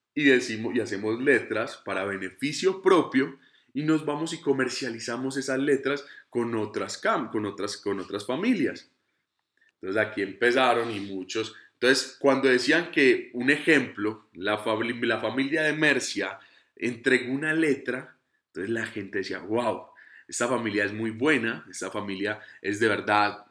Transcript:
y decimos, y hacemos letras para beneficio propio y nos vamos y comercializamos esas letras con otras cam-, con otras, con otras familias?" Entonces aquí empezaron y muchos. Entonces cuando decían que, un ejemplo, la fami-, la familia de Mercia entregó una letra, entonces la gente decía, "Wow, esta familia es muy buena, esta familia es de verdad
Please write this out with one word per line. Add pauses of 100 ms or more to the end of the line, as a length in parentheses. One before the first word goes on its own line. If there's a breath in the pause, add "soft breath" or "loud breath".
(160)
y
decimos,
y
hacemos
letras
para
beneficio
propio (360 soft breath)
y
nos
vamos
y
comercializamos
esas
letras (240 loud breath)
con
otras
cam-,
con
otras,
con
otras
familias?" (920)
Entonces
aquí
empezaron
y
muchos. (180 loud breath)
Entonces
cuando
decían
que,
un
ejemplo,
la
fami-,
la
familia
de
Mercia (360 soft breath)
entregó
una
letra, (300)
entonces
la
gente
decía,
"Wow, (400 loud breath)
esta
familia
es
muy
buena,
esta
familia (220 loud breath)
es
de
verdad